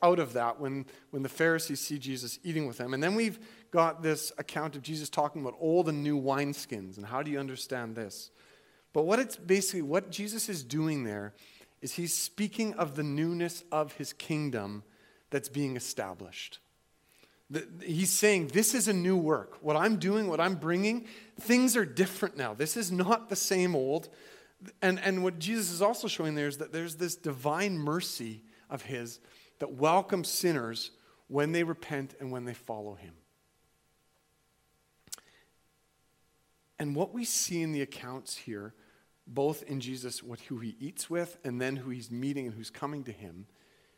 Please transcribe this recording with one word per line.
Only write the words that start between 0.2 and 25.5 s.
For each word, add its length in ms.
that 260
when, 260
when 120
the 60
Pharisees 520
see 180
Jesus 460
eating 220
with 120
them. 160
And 80
then 120
we've 240
got 320
this 360
account 380
of 60
Jesus 260
talking 320
about 180
old 300
and 160
new 160
wineskins, 800
and 80
how 160
do 80
you 80
understand 580
this? 340
But 120
what 140
it's 180
basically, 460
what 280
Jesus 380
is 140
doing 420
there 300
is 120
he's 220
speaking 600
of 220
the 60
newness 680
of 240
his 180
kingdom 720
that's 180
being 280
established. 840
The, 200
he's 300
saying, 380
"This 260
is 140
a 40
new 240
work. 440
What 160
I'm 220
doing, 280
what 140
I'm 160
bringing, 500
things 380
are 80
different 520
now. 180
This 220
is 140
not 380
the 80
same 400
old." 320
And, 180
and 240
what 160
Jesus 320